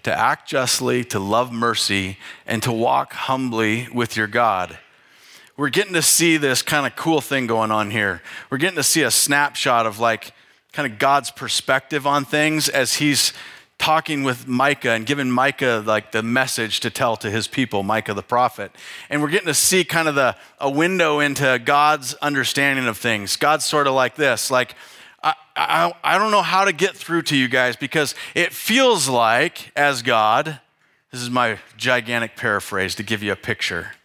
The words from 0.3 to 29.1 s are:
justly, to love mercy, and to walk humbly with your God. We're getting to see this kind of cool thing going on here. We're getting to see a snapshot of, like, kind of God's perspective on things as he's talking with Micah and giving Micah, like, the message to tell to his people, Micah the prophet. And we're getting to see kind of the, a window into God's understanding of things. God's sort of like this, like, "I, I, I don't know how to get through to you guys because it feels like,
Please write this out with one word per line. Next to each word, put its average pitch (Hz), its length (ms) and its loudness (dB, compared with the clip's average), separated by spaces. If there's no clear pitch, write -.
justly, 123 540 0
to 110 160 -4
love 113 320 0
mercy, 110 640 -2
and 113 160 -4
to 123 80 0
walk 127 420 0
humbly 120 800 -2
with 117 240 -2
your 110 80 0
God. 104 540 0
We're 143 140 -2
getting 190 240 -2
to 160 80 2
see 160 360 4
this 135 260 2
kind 143 240 0
of - 80 -6
cool 160 260 0
thing 131 240 -2
going 113 240 0
on 107 220 0
here. 101 320 -2
We're 135 80 -4
getting 175 200 -2
to 139 60 0
see 160 200 2
a 120 80 2
snapshot 139 760 2
of, 104 140 -4
like, 113 320 0
kind 143 200 -4
of 104 60 -16
God's 139 320 2
perspective 135 760 -2
on 143 180 2
things 151 420 0
as 127 280 0
he's 147 360 2
talking 156 460 0
with 123 240 -4
Micah 131 440 2
and 110 140 0
giving 139 240 -2
Micah, 123 560 0
like, 107 280 0
the 110 100 0
message 117 560 -2
to 120 100 -4
tell 117 280 0
to 110 120 -6
his 104 180 -2
people, 110 360 -2
Micah 107 320 -2
the 101 80 -6
prophet. 120 480 0
And 147 140 -2
we're 147 80 -2
getting 185 180 0
to 147 60 -2
see 180 300 2
kind 160 240 0
of 147 80 -2
the, 131 200 2
a 139 100 -2
window 160 500 2
into 135 440 2
God's 143 520 2
understanding 139 720 0
of 110 100 -4
things. 104 380 -2
God's 151 300 0
sort 147 200 0
of 135 80 2
like 127 220 0
this, 135 340 0
like, 127 240 0
"I, - 100 2
I, 160 380 0
I 156 160 2
don't 214 100 2
know 202 140 4
how 185 220 2
to 196 60 2
get 175 240 -2
through 165 280 -4
to 147 120 0
you 131 120 2
guys 123 280 2
because 143 380 -2
it 175 180 0
feels 220 560 2
like, 120 680 2